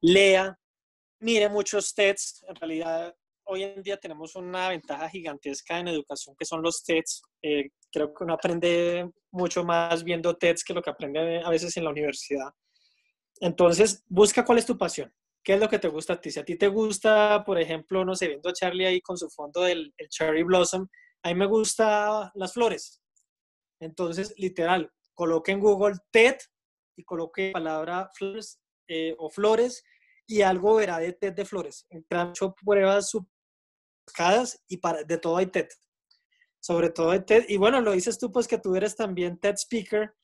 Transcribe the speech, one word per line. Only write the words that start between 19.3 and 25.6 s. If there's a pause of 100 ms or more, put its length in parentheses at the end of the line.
fondo
del,
el
Cherry
Blossom, (360)
a
mí
me
gusta
las
flores. (800)
Entonces,
literal, (240)
coloque
en